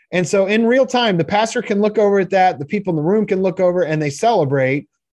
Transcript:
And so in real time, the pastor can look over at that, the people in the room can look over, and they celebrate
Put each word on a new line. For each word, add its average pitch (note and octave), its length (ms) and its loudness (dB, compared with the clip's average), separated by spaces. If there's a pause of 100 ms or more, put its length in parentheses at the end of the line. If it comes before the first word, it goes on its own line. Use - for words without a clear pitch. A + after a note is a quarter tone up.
(120)
And F3+ 160 0
so G3 180 2
in A3+ 220 0
real B3+ 180 2
time, A#3 320 0
the D#3+ 80 0
pastor A3 380 -2
can G3+ 180 -2
look G#3 160 0
over G3+ 220 2
at F#3 100 -2
that, F#3 300 2
the C#3+ 80 -8
people G3+ 240 -4
in D#3+ 60 -2
the D3 40 -2
room G3+ 240 0
can F#3+ 160 -2
look F#3 180 -2
over, F3+ 220 2
and D#3 180 -2
they D3 120 -2
celebrate C#3 760 0 (240)